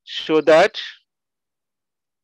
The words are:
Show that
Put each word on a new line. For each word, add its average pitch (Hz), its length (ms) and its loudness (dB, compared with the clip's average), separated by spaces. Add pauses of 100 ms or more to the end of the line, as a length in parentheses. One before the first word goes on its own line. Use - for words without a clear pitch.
Show - 360 -4
that 165 340 2 (1500)